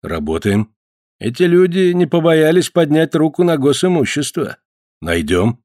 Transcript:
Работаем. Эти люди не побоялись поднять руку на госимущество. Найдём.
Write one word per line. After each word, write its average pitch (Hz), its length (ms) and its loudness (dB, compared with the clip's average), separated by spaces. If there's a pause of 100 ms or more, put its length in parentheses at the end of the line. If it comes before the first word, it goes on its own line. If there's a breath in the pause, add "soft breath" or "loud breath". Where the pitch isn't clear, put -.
Работаем. 82 720 -4 (460)
Эти 120 240 -4
люди 180 500 2
не 175 140 0
побоялись 160 640 2
поднять 160 440 0
руку 160 300 0
на 170 140 2
госимущество. 143 1000 -2 (420)
Найдём. 85 640 -2